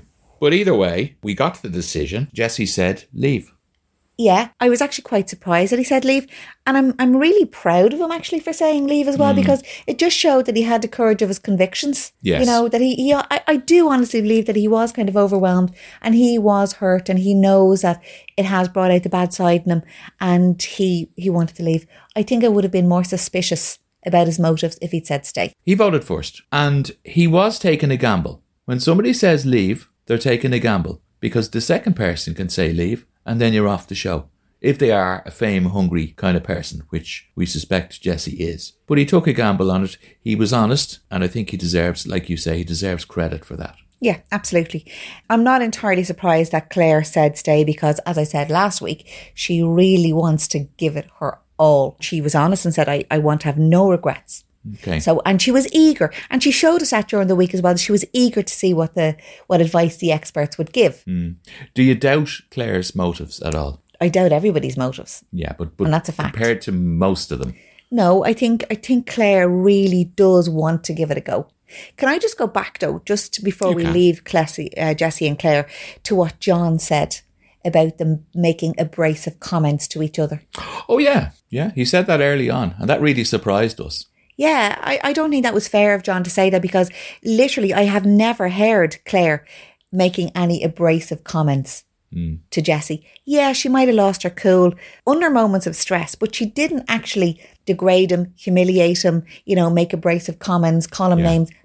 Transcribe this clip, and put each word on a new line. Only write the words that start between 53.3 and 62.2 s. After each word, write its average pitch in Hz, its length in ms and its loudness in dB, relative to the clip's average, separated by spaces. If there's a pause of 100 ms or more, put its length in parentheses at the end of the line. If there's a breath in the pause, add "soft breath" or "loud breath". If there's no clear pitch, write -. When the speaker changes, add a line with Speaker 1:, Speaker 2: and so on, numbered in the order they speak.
Speaker 2:
to 156 60 -6
have 143 100 -2
no 175 320 4
regrets." - 540 -4 (360)
Speaker 1:
Okay. 82 200 -4
Speaker 2:
So, 165 260 2
and 190 160 2
she 262 100 2
was 262 220 2
eager, 311 380 4 (180 loud breath)
and 254 120 -2
she 277 100 2
showed 330 300 2
us 294 80 -4
that 214 180 -2
during 196 200 0
the 185 80 2
week 180 180 2
as 185 80 -2
well. 180 160 2
She - 140 -2
was 202 120 2 (100)
eager 240 280 2
to - 120 -6
see 185 200 0
what 160 220 -2
the, 156 200 0 (320 loud breath)
what 175 140 4
advice 170 360 0
the 165 140 0
experts 156 460 -4
would 156 160 -6
give. 196 300 2
Speaker 1:
Hmm. 87 260 -4 (460 loud breath)
Do 127 80 2
you 131 120 6
doubt 143 360 0 (200)